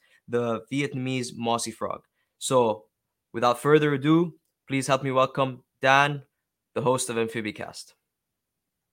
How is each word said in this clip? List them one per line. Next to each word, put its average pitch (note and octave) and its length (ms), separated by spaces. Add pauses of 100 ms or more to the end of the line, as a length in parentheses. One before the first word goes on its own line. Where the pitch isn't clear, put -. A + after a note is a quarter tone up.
(280)
the A#2+ 420
Vietnamese C3 640
mossy A#2 380
frog. - 320 (360)
So, B2 440 (480)
without A#2+ 300
further D3+ 320
ado, D#3 400 (340)
please C3+ 180
help C3+ 160
me C#3 100
welcome C3 520 (180)
Dan, C#3 420 (500)
the - 80
host B2+ 280
of A#2 60
Amphibicast. A2+ 800 (1000)